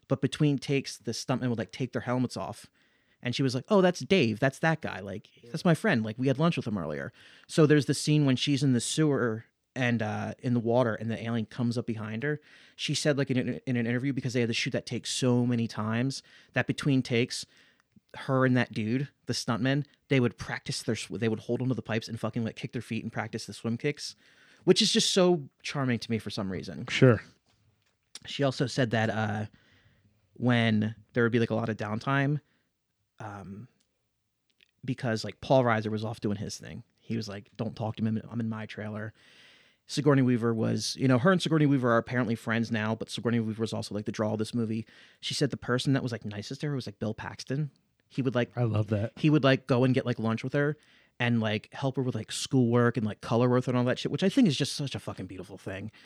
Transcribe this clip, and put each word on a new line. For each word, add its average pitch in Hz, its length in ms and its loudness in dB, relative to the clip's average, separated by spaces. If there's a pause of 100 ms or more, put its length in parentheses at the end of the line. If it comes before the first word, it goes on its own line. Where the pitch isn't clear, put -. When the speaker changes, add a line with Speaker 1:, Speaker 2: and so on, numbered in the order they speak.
Speaker 1:
but 135 120 0
between 143 380 2
takes, 139 380 -4
the - 160 -8
stuntmen 127 360 -2
would, 117 100 -2
like, 110 140 -6
take 127 200 -6
their 117 100 -4
helmets 123 340 -2
off. 98 300 -10 (560)
And 123 120 -4
she - 80 -2
was 131 120 0
like, 127 140 -6
"Oh, 208 120 6
that's 180 200 4
Dave. 120 380 2
That's 135 220 0
that 160 200 0
guy. 95 200 -8
Like, 98 280 -10 (140)
Speaker 2:
Yeah. - 80 -20
Speaker 1:
that's - 140 -6
my 170 100 6
friend. 147 300 2
Like, 110 140 -6
we 127 100 0
had 127 100 2
lunch 165 180 2
with 131 100 -4
him 107 120 -2
earlier." 76 340 -6 (360)
So 156 180 6
there's 147 200 6
the 143 80 2
scene 151 300 4
when 131 120 4
she's 135 260 0
in 139 100 4
the 120 80 4
sewer 123 680 0 (280)
and, 120 260 0
uh, 107 380 -4
in 123 160 0
the 120 60 2
water 113 340 2
and 110 160 -6
the 110 100 -6
alien 113 260 -4
comes 120 300 -4
up 117 100 -4
behind 113 360 -6
her. 147 180 -2 (360)
She - 180 -4
said, 143 240 2
like, 139 120 0
in, 123 60 0
in, 117 300 -2
in 127 100 0
an 120 100 0
interview, 123 260 0
because 123 200 -4
they 123 80 0
had 117 80 2
to 117 60 -2
shoot - 160 -2
that 117 160 -4
take 120 200 -8
so 123 380 2
many 120 220 2
times, 113 560 -2 (300)
that 123 140 0
between 135 360 2
takes, 123 440 -2 (680)
her 131 320 2
and 127 100 4
that 120 160 0
dude, 120 360 -2 (180)
the 123 60 -2
stuntman, 131 520 -2 (240)
they 135 120 4
would 120 180 2
practice - 440 -8
their 117 120 -2
sw-, - 240 -8
they 113 100 0
would 110 120 0
hold 120 200 -2
onto 127 140 0
the 110 80 -4
pipes 110 260 -4
and 113 120 -8
fucking, 113 240 -4
like, 110 120 -6
kick - 160 -10
their 123 80 -6
feet 113 220 -6
and 110 100 -8
practice 110 320 -8
the 101 80 -12
swim 117 240 -4
kicks, - 380 -6 (500)
which 180 160 6
is 208 120 2
just - 200 2
so 180 360 2 (140)
charming 127 360 -2
to - 120 -10
me 113 80 0
for 104 120 -10
some 101 200 -6
reason. 92 380 -8
Speaker 2:
Sure. 123 340 6 (1040)
Speaker 1:
She - 180 -6
also 135 240 2
said 117 260 0
that, 110 180 2
uh, 107 360 -2 (880)
when 113 600 2 (180)
there 120 120 2
would 113 80 2
be, 117 80 4
like, 113 100 0
a 110 40 -2
lot 113 140 -2
of 110 80 -4
downtime, 139 640 -2 (800)
um, 101 500 -14 (1160)
because, 117 400 -2
like, 101 160 -12
Paul 131 240 4
Reiser 110 260 2
was 107 140 -4
off 110 160 -8
doing 101 160 -2
his 98 220 -8
thing. 101 240 -14 (180)
He - 160 -6
was 110 120 -6
like, 101 280 -14
"Don't 113 180 -6
talk 110 220 -6
to - 60 -8
me. 110 60 2
I'm 110 100 0
in, - 120 -8
I'm 113 100 -6
in 113 80 -4
my 110 180 -8
trailer." 107 460 -10 (760)
Sigourney 143 360 4
Weaver 120 300 4
was, 113 460 -2
you 135 80 2
know, 127 120 6
her 139 120 4
and 185 100 4
Sigourney 156 260 4
Weaver 127 260 4
are 117 60 6
apparently 120 360 0
friends 113 380 -2
now, 110 220 0
but - 140 -6
Sigourney 117 300 0
Weaver 110 220 -2
was 110 120 -2
also, 104 220 -6
like, 104 100 -4
the 113 80 -4
draw 107 200 0
of 110 60 0
this 107 140 -4
movie. 113 320 -2 (360)
She - 120 -8
said 139 180 0
the - 60 -6
person 127 360 0
that 135 100 2
was, 127 100 -4
like, 110 120 -8
nicest 104 380 -10
to 151 60 -4
her 147 60 -4
was, 127 120 -6
like, 107 120 -14
Bill 110 160 -4
Paxton. 139 560 -6 (380)
He - 120 -6
would, 123 140 -2
like, 120 220 -2
Speaker 2:
I 123 80 0
love 107 240 0
that. 107 280 -2
Speaker 1:
he 156 140 2
would, 147 140 4
like, 135 220 4
go 127 180 4
and 127 100 4
get, 127 100 0
like, 120 140 -2
lunch 113 240 -2
with 131 120 -6
her 147 220 0 (440)
and, 120 200 2
like, 107 320 -2
help - 240 -4
her 139 60 0
with, 123 140 -2
like, 110 160 -8
schoolwork 120 640 4
and, 110 100 0
like, 104 140 -6
color 123 280 2
work 123 200 2
and 127 80 0
all 123 80 2
that 123 140 0
shit, - 120 -4
which 143 140 -2
I 196 40 4
think 240 200 4
is 131 80 2
just - 180 -2
such 139 200 -6
a 110 40 -6
fucking 101 280 -10
beautiful 95 300 -14
thing. 101 340 -10 (160)